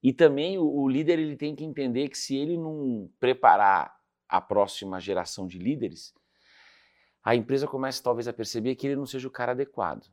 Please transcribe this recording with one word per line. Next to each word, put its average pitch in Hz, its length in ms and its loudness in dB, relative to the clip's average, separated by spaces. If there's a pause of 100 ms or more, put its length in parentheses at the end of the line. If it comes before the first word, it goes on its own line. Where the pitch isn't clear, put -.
e 131 100 6
também 156 460 4
o, 165 60 2
o 139 260 2
líder, 156 280 2
ele 151 180 -4
tem 147 200 -6
que 143 80 -10
entender 135 460 -4
que - 80 -12
se - 180 -4
ele 160 220 -2
não 143 500 -4 (100)
preparar 101 800 4 (300)
a 92 100 0
próxima 98 600 -2
geração 92 460 -4
de 90 120 -12
líderes, 107 540 -6 (1120)
a 113 100 4
empresa 131 320 0
começa 135 360 -6
talvez 120 260 0
a 117 40 -8
perceber 113 420 -4
que 139 120 -6
ele 139 100 -2
não 139 100 -6
seja 131 200 -10
o 127 40 -10
cara 123 220 -4
adequado. 101 600 -4